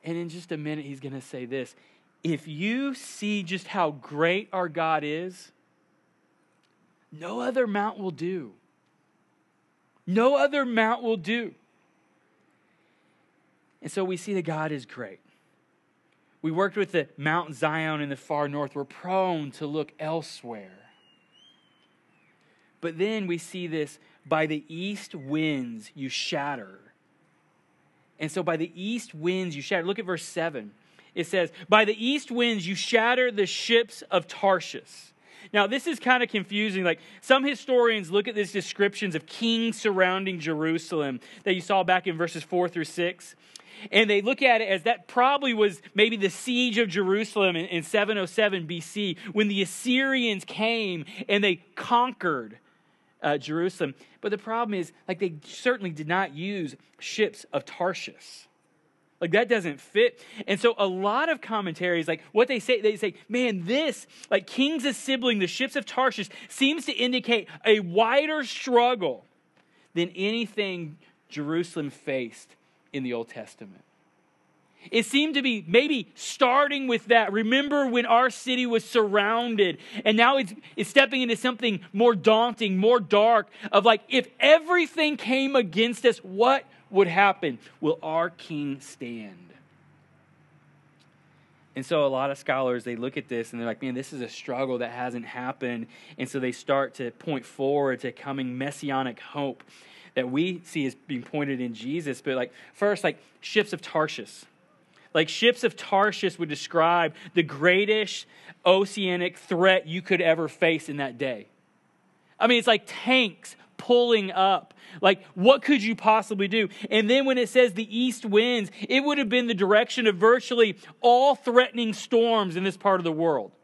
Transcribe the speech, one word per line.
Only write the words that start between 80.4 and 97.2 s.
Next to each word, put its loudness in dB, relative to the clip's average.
it's -4
stepping 4
into 0
something -2
more 6
daunting, 4
more 6
dark, 4
of, 6
like, 6
if 2
everything 4
came 0
against 0
us, 6
what 2
would 6
happen? 2
Will 0
our 0
king -8
stand? -14
And -8
so 2
a 4
lot 0
of -4
scholars, -2
they -6
look -6
at -10
this -6
and -10
they're -4
like, -6
"Man, -6
this -10
is -10
a -8
struggle -4
that -4
hasn't -8
happened." -8
And -6
so -6
they -4
start -2
to -8
point -8